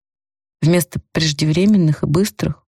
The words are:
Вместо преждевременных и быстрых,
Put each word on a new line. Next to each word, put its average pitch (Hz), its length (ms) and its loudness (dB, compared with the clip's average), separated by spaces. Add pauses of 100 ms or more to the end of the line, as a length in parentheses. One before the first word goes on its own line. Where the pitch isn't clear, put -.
(600)
Вместо 170 380 0 (140)
преждевременных 160 920 0
и - 20 -2
быстрых, - 600 -4 (120)